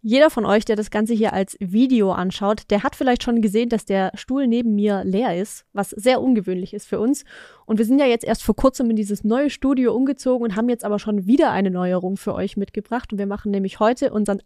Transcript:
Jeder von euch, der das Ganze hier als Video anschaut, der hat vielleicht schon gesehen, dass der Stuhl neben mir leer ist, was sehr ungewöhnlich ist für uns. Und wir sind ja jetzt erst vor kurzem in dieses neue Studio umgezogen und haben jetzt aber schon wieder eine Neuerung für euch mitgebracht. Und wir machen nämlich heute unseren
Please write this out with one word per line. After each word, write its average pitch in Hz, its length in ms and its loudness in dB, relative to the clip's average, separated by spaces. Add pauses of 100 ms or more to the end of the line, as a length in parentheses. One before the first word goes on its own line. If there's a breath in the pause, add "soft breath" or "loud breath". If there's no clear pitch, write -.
Jeder 269 300 4
von 214 160 -2
euch, 208 180 4
der 214 120 0
das 214 160 -6
Ganze 214 200 0
hier 220 200 2
als 190 260 -4
Video 208 540 2
anschaut, 196 580 -2
der 202 140 2
hat - 100 -2
vielleicht 247 300 0
schon 233 180 2
gesehen, 220 260 0
dass 226 160 -2
der 190 300 0
Stuhl 269 320 -4
neben 233 300 0
mir 202 260 0
leer 190 340 -2
ist, - 360 -8
was 202 180 -6
sehr 240 320 2
ungewöhnlich 190 500 -2
ist 208 140 -12
für 190 140 -4
uns. 254 240 -2 (420 loud breath)
Und 214 120 -2
wir 226 60 2
sind 254 140 2
ja 285 80 4
jetzt 233 160 2
erst - 220 -4
vor 220 100 2
kurzem 262 360 2
in 226 40 2
dieses 208 300 -4
neue 254 260 2
Studio 262 420 0
umgezogen 254 520 0
und 214 100 -2
haben 226 140 0
jetzt 240 160 -2
aber 208 160 -2
schon 202 260 -2
wieder 269 240 4
eine 196 220 0
Neuerung 180 440 -2
für - 200 -6
euch 190 200 -4
mitgebracht. 214 560 -6
Und 202 60 -6
wir 202 80 -2
machen 202 240 -6
nämlich 196 300 -2
heute 240 320 2
unseren 202 340 0